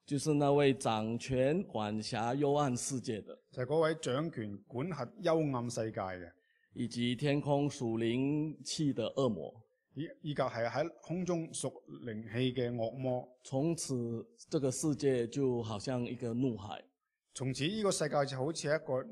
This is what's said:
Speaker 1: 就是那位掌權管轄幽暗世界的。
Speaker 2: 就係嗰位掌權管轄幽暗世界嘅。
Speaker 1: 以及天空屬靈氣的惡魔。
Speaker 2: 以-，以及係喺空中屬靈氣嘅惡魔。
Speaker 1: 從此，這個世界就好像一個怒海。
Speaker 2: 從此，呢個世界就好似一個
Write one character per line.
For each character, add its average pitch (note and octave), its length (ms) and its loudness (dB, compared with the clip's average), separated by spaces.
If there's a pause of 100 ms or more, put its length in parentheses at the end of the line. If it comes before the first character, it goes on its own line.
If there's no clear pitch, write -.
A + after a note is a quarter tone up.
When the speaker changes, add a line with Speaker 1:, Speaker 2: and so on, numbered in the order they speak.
Speaker 1:
就 C#3+ 120 0
是 D3 160 0
那 D3 200 4
位 C#3+ 200 6
掌 A2+ 460 0
權 C3+ 440 2
管 G#2+ 380 -2
轄 A#2 340 -2
幽 C#3+ 180 4
暗 C#3+ 220 4
世 C3 260 -2
界 A2 200 -4
的。 - 160 -14 (140)
Speaker 2:
就 B2+ 120 -6
係 - 20 -4
嗰 D#3 160 2
位 D#3 140 4
掌 C3 360 -2
權 G#2 340 -6
管 C3 240 -4
轄 C3+ 180 -4 (120)
幽 D#3+ 340 4
暗 A#2+ 160 -2
世 A2 220 -2
界 A2 80 -6
嘅。 F#2 320 -6 (420)
Speaker 1:
以 B2 140 -2
及 A#2+ 280 0
天 C#3+ 260 2
空 C#3+ 280 2
屬 A2+ 280 -2
靈 C#3 680 2
氣 D3 300 0
的 A#2 100 -2 (120)
惡 C3+ 120 4
魔。 E2 260 -2 (420)
Speaker 2:
以-， D3+ 120 -6 (240)
以 - 20 -2
及 C#3 80 0
係 B2 280 0
喺 C#3+ 200 0 (120)
空 F3 240 -4
中 E3 260 -2
屬 - 180 -4 (360)
靈 A2 260 -6
氣 B2 220 2
嘅 B2 220 0
惡 A2+ 160 0
魔。 B2+ 360 -2 (160)
Speaker 1:
從 D3+ 320 0
此， A#2+ 500 -4 (240)
這 E3 120 2
個 C3 100 2
世 D3 240 0
界 B2+ 320 4
就 B2+ 340 2
好 A2 160 -4
像 B2 280 -2
一 A#2+ 100 -6
個 A#2 180 -4
怒 B2 220 2
海。 F#2 260 -8 (520)
Speaker 2:
從 C3 200 -4
此， C3+ 120 -4
呢 G#3+ 180 -2
個 G3 80 4
世 D#3+ 160 2
界 C#3+ 180 4
就 C3 120 -4
好 D3 160 0
似 D#3+ 140 -6
一 D#3 200 0
個 C3 240 0